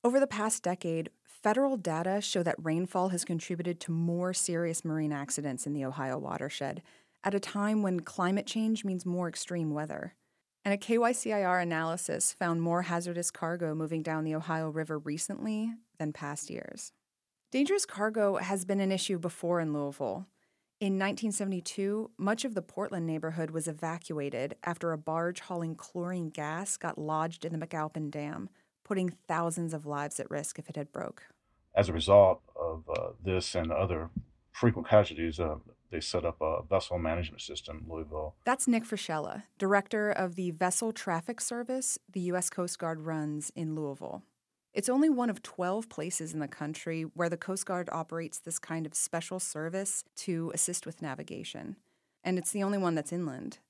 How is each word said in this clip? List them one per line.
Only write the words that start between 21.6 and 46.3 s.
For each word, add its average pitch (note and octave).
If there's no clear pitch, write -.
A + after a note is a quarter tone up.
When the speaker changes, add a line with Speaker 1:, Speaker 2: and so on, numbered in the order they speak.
Speaker 1:
much G#3
of B3
the F#3
Portland F3+
neighborhood D#3+
was D#3+
evacuated D3+
after E3
a D#3
barge E3
hauling E3+
chlorine F3
gas D#3
got -
lodged D#3
in E3
the D#3
McAlpin D#3
Dam, D3
putting F#3
thousands E3
of D3+
lives D3
at -
risk -
if D#3
it -
had D3
broke. -
Speaker 2:
As G2+
a F2+
result F#2
of, D#2+
uh, D#2+
this F#2
and E2
other E2
frequent G#2+
casualties, E2
uh, D#2+
they E2+
set D#2+
up E2
a D#2+
vessel F2+
management E2
system D#2
in D#2+
Louisville. D#2
Speaker 1:
That's B3+
Nick A3+
Frischella, F#3+
director G3+
of F#3
the F3+
Vessel F#3
Traffic G3
Service B3
the F#3+
U F3
S F3+
Coast F3
Guard D#3+
runs D3+
in D#3
Louisville. C#3+
It's -
only C4+
one B3
of G3
twelve F#3+
places D#3+